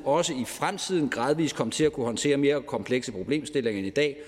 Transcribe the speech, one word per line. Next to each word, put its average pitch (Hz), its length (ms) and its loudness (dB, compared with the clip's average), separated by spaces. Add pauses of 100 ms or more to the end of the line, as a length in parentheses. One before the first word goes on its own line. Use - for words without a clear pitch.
også 160 280 2
i 127 120 -2
fremtiden 170 640 -2
gradvist 147 460 0
komme 117 160 -2
til - 120 0
at 151 100 4
kunne 123 120 -2
håndtere 120 320 2
mere 143 240 4
komplekse 123 500 -2
problemstillinger 113 680 -2
end 98 80 -2
i 95 40 -4
dag, 143 240 2 (120)